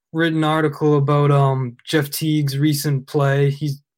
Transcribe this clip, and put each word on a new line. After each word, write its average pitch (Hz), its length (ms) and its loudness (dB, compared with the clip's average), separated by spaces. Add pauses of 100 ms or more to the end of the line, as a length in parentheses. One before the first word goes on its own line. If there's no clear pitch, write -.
(140)
written 160 260 0
an 156 40 0
article 156 540 0
about, 143 340 2
um, 135 520 0
Jeff 147 280 -2
Teague's 151 480 -2
recent 143 480 -2
play. 139 420 0
He's, 143 320 -6 (160)